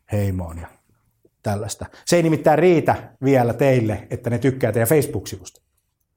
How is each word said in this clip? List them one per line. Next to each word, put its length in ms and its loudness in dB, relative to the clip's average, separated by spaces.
heimoon 460 -4
ja 100 -16
tällaista. 440 -6
Se 120 2
ei 60 4
nimittäin 360 2
riitä 540 2
vielä 280 2
teille, 580 0
että 200 -8
ne 80 -2
tykkää 340 0
teidän 160 0
Facebook-sivusta. 720 -4